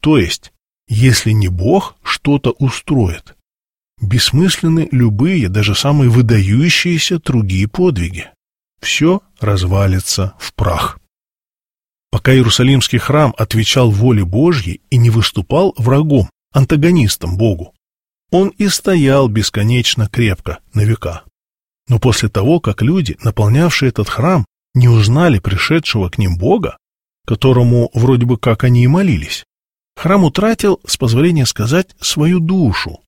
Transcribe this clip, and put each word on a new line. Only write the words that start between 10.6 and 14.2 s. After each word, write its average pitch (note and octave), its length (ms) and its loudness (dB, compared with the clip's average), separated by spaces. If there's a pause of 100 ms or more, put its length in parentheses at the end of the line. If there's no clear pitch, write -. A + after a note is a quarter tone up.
Пока C3 200 0
Иерусалимский B2+ 680 2
храм C#3+ 360 0
отвечал A2 540 0
воле G#2+ 340 2